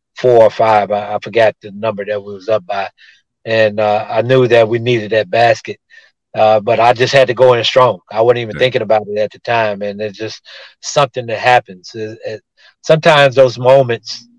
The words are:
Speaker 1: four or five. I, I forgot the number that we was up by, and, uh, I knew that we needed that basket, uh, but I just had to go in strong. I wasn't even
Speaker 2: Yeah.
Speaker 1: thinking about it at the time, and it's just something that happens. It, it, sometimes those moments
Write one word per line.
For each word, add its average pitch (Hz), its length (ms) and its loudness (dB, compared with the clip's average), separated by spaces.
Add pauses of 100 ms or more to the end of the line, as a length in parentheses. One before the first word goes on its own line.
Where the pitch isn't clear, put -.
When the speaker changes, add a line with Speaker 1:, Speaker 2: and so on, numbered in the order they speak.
(180)
Speaker 1:
four 120 260 4
or 104 60 6
five. 104 420 0
I, 104 240 -4
I 104 80 -6
forgot 107 380 0
the 104 100 -18
number 104 320 -8
that 104 180 -6
we 101 120 -14
was 95 160 -12
up 101 160 -2
by, 98 240 -8 (560)
and, 110 340 0
uh, 107 300 0
I 113 140 -2
knew 127 260 2
that 117 180 4
we 117 120 -2
needed 113 320 -4
that 107 180 -2
basket, 113 500 -2 (560)
uh, 110 240 2
but 107 200 -2
I 120 140 4
just 117 200 -2
had 131 140 4
to 127 60 -2
go 123 200 4
in 117 100 -2
strong. 123 360 2 (120)
I 107 100 -2
wasn't 120 180 2
even 110 160 -10
Speaker 2:
Yeah. - 40 -6
Speaker 1:
thinking 123 240 0
about 107 240 -2
it 104 120 -6
at 104 120 -4
the 95 80 -20
time, 107 420 -4
and 101 200 -8
it's 101 160 -10
just 110 240 -12 (380)
something 131 460 -4
that 110 140 -8
happens. 120 560 -2
It, 110 300 -12
it, 107 160 -12 (400)
sometimes 151 540 2
those 123 220 4
moments 123 680 0 (120)